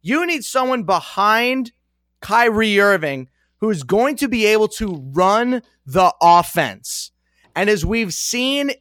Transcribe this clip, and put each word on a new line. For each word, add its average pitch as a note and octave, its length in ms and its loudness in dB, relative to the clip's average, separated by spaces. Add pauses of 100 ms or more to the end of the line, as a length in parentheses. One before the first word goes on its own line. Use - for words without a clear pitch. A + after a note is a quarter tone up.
you C#4+ 240 -2
need E4 180 -4
someone B3+ 380 -2
behind A3 920 0 (480)
Kyrie A3 580 2
Irving D#3 480 0 (300)
who's G#3 260 -2
going A3+ 320 0
to C#4 120 -2
be A3 200 0
able G#3+ 200 2
to G#3+ 280 -6 (180)
run A3 480 2 (240)
the F3 340 2
offense. E3 920 2 (440)
And G3 140 0
as G#3 160 0
we've A3 280 -4
seen C#4 680 -4